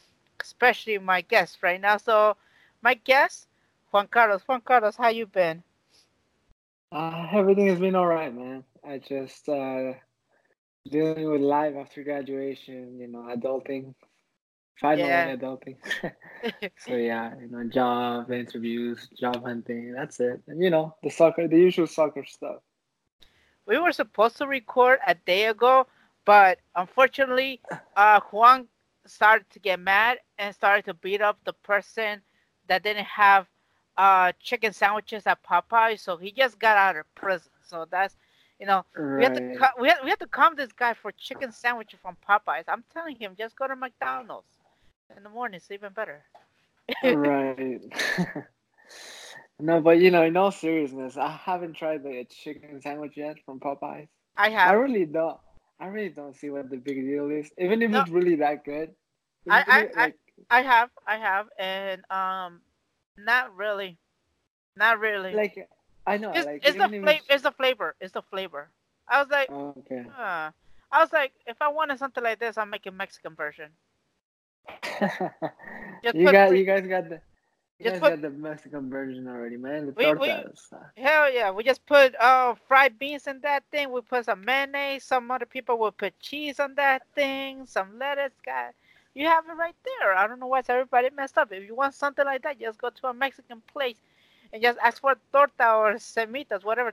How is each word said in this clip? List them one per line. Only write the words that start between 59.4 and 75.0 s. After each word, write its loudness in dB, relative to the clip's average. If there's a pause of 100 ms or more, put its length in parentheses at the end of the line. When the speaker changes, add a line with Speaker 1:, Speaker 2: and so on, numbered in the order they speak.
Speaker 1:
I, 6
Speaker 2:
Isn't 2
Speaker 1:
I, 8
Speaker 2:
it, -4
Speaker 1:
I, 0
Speaker 2:
like -4 (340)
Speaker 1:
I 4
have, 2 (160)
I -4
have, -4 (100)
and, -6
um, -6 (560)
not -2
really, -6 (800)
not 2
really. -4
Speaker 2:
Like, -4 (380)
I -2
know, -8
Speaker 1:
It's, -2
Speaker 2:
like, -10
Speaker 1:
it's 2
the 2
Speaker 2:
even -2
if -8
Speaker 1:
fla-, 4
Speaker 2:
it's 0
Speaker 1:
it's 2
the 0
flavor, -4
it's -14
the -10
flavor. -12 (380)
I 4
was -2
like, -2
Speaker 2:
Oh, -12
okay. -12 (100)
Speaker 1:
huh. -8 (400)
I 4
was 0
like, -2 (160)
if -16
I 0
wanted -4
something -8
like -4
this, -6
I'll -4
make -14
a -12
Mexican -14
version. -12 (1000)
Speaker 2:
<laughs> -12 (1000)